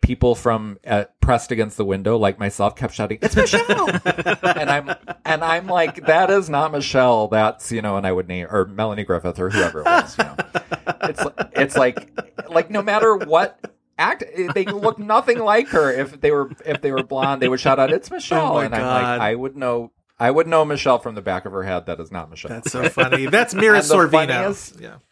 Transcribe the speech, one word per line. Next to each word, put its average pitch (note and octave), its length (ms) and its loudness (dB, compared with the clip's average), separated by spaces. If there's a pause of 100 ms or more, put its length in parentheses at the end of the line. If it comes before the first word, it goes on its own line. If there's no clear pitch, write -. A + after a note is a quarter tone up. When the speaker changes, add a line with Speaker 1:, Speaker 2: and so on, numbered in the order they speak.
Speaker 1:
people B2 340 2
from, G#2+ 500 -2
uh, G#2 180 0 (160)
pressed A#2+ 300 2
against A2 260 -2
the A2 80 -2
window, G2 320 0
like G2 220 0
myself, G2+ 380 -2
kept - 180 -6
shouting, G#2+ 280 -6
"It's - 120 -2
Michelle!" A#4 540 2
Speaker 2:
<laughs> F3+ 140 -2 (540)
Speaker 1:
And D3+ 140 -4
I'm, C#3+ 200 -2 (340)
and D#3 200 0
I'm E3 220 -2
like, E3+ 400 -2
"That E3+ 240 4
is F#3+ 180 2
not D3+ 220 0
Michelle. B2+ 580 2
That's," A2 440 0
you A2+ 100 -4
know, G2+ 140 -2
and G2 100 -2
I F#2 60 0
would F#2 160 -4
name, F2+ 200 -8
or F#2+ 180 0
Melanie G#2 380 -6
Griffith F2 360 -4
or F#2 100 -2
whoever E2+ 300 0
it D2+ 60 -10
was, F4 300 0
you A#3 80 0
know. - 120 -16 (680)
It's, D#3+ 220 -4 (280)
it's C#3 240 0
like, B2+ 340 0 (380)
like, E3 220 0
no G3+ 120 -4
matter G#3+ 340 2
what E3 420 0 (400)
act, G3 260 -2 (300)
they G3 100 0
look G3+ 340 -2
nothing A3 420 0
like A3 280 2
her. D3 240 2
If C3+ 280 -4
they D3 100 2
were, C#3+ 200 0 (140)
if D3+ 160 -4
they C#3 120 -2
were C3 100 -2
blonde, C3+ 400 -2
they B2 60 2
would B2+ 120 0
shout C3+ 200 2
out, C3+ 120 2
"It's - 180 -4
Michelle." D#4+ 420 -2
Speaker 2:
Oh - 20 0
my A#2+ 120 0
Speaker 1:
And A2 80 -6
I'm A2 60 -2
Speaker 2:
God. B2+ 220 0
Speaker 1:
like, A#2+ 180 -2
"I A2 140 0
would C3 220 -8
know, A#2+ 340 -4 (300)
I A#2+ 100 4
would D#3+ 160 4
know D#3+ 180 4
Michelle C#3 360 0
from A2+ 160 -10
the G#2 60 -12
back F#2+ 220 -4
of G2 80 -12
her F#2+ 120 -6
head. F2+ 220 -6
That E2+ 140 -8
is D#2+ 120 -14
not E2 180 -12
Michelle." - 200 -14
Speaker 2:
That's A#2 200 -10
so B2+ 180 -2
funny. C3+ 380 0
That's G#3 280 2
Mira G#3+ 260 6
Speaker 1:
And - 80 0
the D#3 60 6
Speaker 2:
Sorvino. D#3 160 6 (180)
Speaker 1:
funniest D#3+ 520 -4
Speaker 2:
Yeah. A2 160 -20 (160)